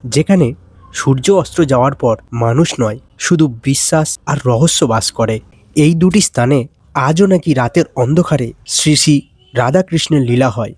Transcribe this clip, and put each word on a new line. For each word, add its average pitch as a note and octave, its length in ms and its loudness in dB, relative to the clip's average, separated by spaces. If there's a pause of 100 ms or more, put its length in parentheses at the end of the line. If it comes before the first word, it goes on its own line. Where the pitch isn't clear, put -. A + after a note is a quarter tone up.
যেখানে D#3 400 0 (480)
সূর্য C3 380 -2
অস্ত F3+ 300 0
যাওয়ার C3 320 0
পর A2+ 220 -2 (180)
মানুষ A#2+ 340 0 (120)
নয়, A2 180 -2 (200)
শুধু D#3+ 260 0 (180)
বিশ্বাস D#3 460 -2 (180)
আর C#3 180 -2
রহস্য B2+ 420 0
বাস A2+ 240 -2
করে। A2+ 260 -4 (400)
এই D3+ 180 4
দুটি F3+ 260 2
স্থানে C3 380 0 (360)
আজও D#3+ 320 2
নাকি F3 280 0
রাতের C3 320 0 (100)
অন্ধকারে C3+ 520 0 (200)
শ্রী - 280 0
শ্রী D3+ 200 2 (380)
রাধাকৃষ্ণের D#3 680 0
লীলা B2 280 2
হয়। G2 280 -8